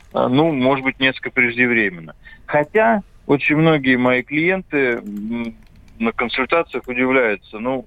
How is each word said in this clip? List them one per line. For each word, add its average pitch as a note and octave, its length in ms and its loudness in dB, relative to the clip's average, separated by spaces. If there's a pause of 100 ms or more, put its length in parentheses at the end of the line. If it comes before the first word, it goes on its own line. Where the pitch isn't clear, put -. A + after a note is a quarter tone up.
(120)
а, B2+ 160 0
ну, D3+ 240 2
может C3 320 0
быть, C3+ 160 -4
несколько C3 300 -2
преждевременно. A#2 840 0 (320)
Хотя G#3 560 2 (240)
очень C#3+ 300 2
многие D3+ 400 4
мои B2+ 260 2
клиенты, E3+ 540 -2 (280)
м, A2+ 520 -8 (420)
на A2+ 140 0
консультациях C3 760 -4
удивляются, B2 720 0
ну, B2 280 -6